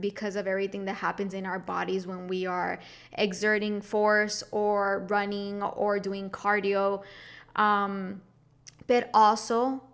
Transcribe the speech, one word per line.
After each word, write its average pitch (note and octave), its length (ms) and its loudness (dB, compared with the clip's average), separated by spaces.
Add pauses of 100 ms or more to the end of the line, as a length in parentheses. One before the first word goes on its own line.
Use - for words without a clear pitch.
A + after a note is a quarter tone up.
because G3+ 340 -4
of G3 140 -4
everything G3 380 -2
that G3 80 -4
happens F#3+ 400 -4
in F#3+ 120 -6
our F#3 140 -4
bodies F3+ 480 -4
when F#3 180 -10
we F#3 200 -2
are F3+ 340 -2 (320)
exerting G#3 680 0
force G#3 680 2
or G3+ 580 0
running G3+ 540 -2
or G3+ 380 0
doing G3 280 -6
cardio. G3 760 0 (500)
Um, G3+ 680 0 (680)
but A#3+ 260 4
also A#3 800 4